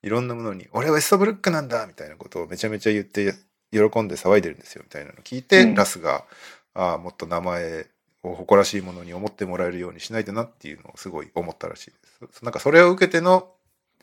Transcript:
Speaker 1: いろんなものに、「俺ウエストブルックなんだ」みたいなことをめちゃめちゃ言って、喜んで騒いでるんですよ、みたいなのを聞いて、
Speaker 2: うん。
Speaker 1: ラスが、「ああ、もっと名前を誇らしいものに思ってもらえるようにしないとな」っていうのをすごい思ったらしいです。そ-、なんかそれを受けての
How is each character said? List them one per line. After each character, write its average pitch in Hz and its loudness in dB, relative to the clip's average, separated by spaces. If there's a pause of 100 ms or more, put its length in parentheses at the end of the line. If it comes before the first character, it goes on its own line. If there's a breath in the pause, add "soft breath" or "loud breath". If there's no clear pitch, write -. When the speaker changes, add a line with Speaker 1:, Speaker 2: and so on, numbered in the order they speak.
Speaker 1:
い 98 -10
ろ 117 0
ん 123 -4
な 120 -8
も 117 -12
の 110 -8
に、 92 -16
「俺 127 -2
ウ 156 4
エ 151 2
ス - -4
ト 202 6
ブ 196 4
ル 220 0
ッ - -6
ク - -2
な 156 -2
ん 139 -10
だ」 117 -4
み 87 -20
た - -16
い 76 -16
な 76 -20
こ - -20
と 87 -8
を 82 -10
め 87 -10
ち - -6
ゃ 107 -4
め 107 -6
ち 110 0
ゃ 107 2
言 104 0
っ 95 -10
て、 98 -4 (380)
喜 107 0 (220)
ん 107 -6
で - -8
騒 101 4
い - 2
で 87 -6
る 76 -12
ん - -20
で - -20
す - -20
よ、 - -20
み - -20
た 73 -16
い 73 -16
な 71 -20
の - -20
を - -20
聞 127 -12
い 127 -12
て、 185 8
Speaker 2:
う - 8
ん。 - 0
Speaker 1:
ラ 98 4
ス 92 -8
が、 71 -4 (480 soft breath)
「あ 90 -2
あ、 80 -6
も 87 -12
っ - -20
と 80 -12
名 85 -4
前 85 -8 (360)
を 90 -10
誇 92 2
ら 101 6
し 101 -2
い 95 -4
も 90 -14
の 87 -16
に 87 -16
思 95 -8
っ - -6
て - -8
も 90 -8
ら 90 -2
え 90 -4
る 90 -10
よ 90 -8
う 85 -16
に 85 -20
し - -14
な 113 -4
い 104 -4
と 98 -12
な」 113 -4
っ 117 -20
て - -20
い 73 -14
う - -20
の - -20
を - -20
す 95 -14
ご 78 -10
い - -20
思 85 -8
っ - -14
た 85 -12
ら 82 -14
し - -20
い - -20
で - -20 (320)
す。 - -20
そ-、 117 -16
な 117 -6
ん - -14
か - -6
そ 143 0
れ 165 10
を 175 8
受 190 4
け 190 -4
て 170 0
の 185 2 (500)